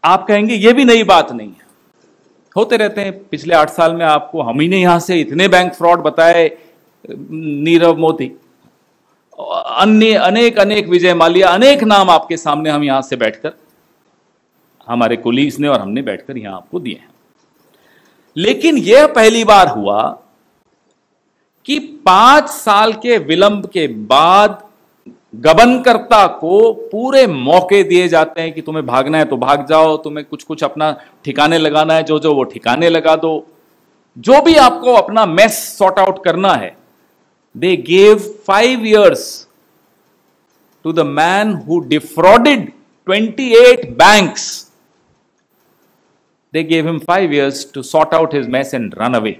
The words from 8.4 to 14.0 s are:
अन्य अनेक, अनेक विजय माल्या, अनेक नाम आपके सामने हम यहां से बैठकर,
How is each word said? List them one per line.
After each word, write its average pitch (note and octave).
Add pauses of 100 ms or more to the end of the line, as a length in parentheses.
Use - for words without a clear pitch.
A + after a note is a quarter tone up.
अन्य G#3+
अनेक, A3+
अनेक G3+
विजय F3
माल्या, F3
अनेक B3
नाम G3+
आपके D#3+
सामने D#3
हम D3
यहां C3+
से C3
बैठकर, A#2 (1400)